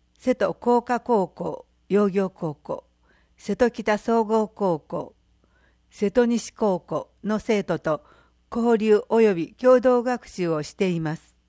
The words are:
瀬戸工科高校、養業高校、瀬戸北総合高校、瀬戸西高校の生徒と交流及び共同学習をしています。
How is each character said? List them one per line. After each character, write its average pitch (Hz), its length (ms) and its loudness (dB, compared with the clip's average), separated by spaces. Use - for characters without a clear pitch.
瀬 254 160 0
戸 185 200 -2
工 240 280 0
科 240 180 -4
高 202 280 0
校、 - 380 -10
養 202 200 2
業 190 220 -2
高 156 240 -8
校、 - 300 -12
瀬 202 200 -6
戸 240 140 2
北 208 280 -2
総 226 260 0
合 214 240 0
高 180 300 -2
校、 - 360 -10
瀬 202 200 -4
戸 240 160 2
西 233 260 -4
高 196 280 -2
校 - 300 -8
の 208 140 -2
生 202 260 -2
徒 160 140 -4
と 156 260 -4
交 233 240 2
流 214 300 4
及 220 260 4
び 165 200 -6
共 254 260 4
同 247 220 2
学 247 240 -4
習 175 220 -6
を 156 140 -2
し - 100 -12
て 190 160 -2
い 170 120 -2
ま 160 160 -4
す。 - 200 -20